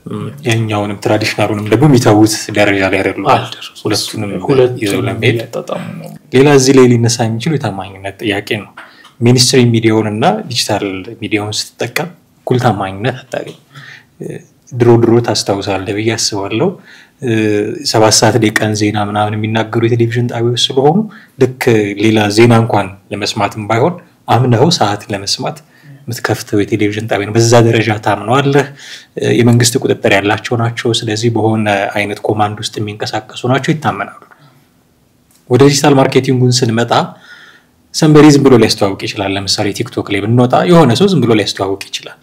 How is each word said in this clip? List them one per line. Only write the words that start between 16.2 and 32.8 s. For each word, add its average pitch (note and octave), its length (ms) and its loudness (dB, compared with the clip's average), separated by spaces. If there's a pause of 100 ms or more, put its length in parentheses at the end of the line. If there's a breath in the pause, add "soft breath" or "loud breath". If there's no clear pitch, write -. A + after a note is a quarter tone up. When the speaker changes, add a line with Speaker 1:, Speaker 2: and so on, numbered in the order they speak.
Speaker 1:
እ፣ B2 120 -2 (520)
ሰባት A2 300 2
ሰዓት A2 220 2
ላይ G#2+ 140 2
ቀን G#2+ 220 -2
ዜና G#2 320 -2
ምናምን G#2 280 -2
የሚናገሩ A2 500 -4
የቴሌቪዥን A#2 440 0
ጣቢያዎች A#2+ 340 -2
ስለሆኑ C3+ 360 2 (420 loud breath)
ልክ B2+ 240 -2 (340)
ሌላ G#2+ 220 2 (100)
ዜና A#2 280 4
እንኳን G#2 300 0 (200)
ለመስማትም G2+ 580 -6
ባይሆን A#2 280 0 (340 soft breath)
አምነኸው B2 440 4
ሰዓት G#2 380 -2
ለመስማት A2+ 480 -6 (360 soft breath)
የምትከፍተው - 640 -6
የቴሌቪዥን G#2 500 -2
ጣቢያ G2+ 180 -2
ነው። G#2 80 -8
በዛ A#2 200 4 (100)
ደረጃ A2+ 260 2 (100)
ታምነዋለህ። C3 680 0 (480 loud breath)
እ፣ - 200 -2
የመንግስት A#2+ 440 4
ቁጥጥር A2 360 0
ያላቸው G2+ 440 -2
ናቸው። A#2 360 -4
ስለዚህ A2 380 -2
በሆነ A2 340 0 (280)
አይነት G2+ 280 -6
ኮማንድ G#2+ 380 -2
ውስጥ A2 160 -10
የሚንቀሳቀሱ - 720 -10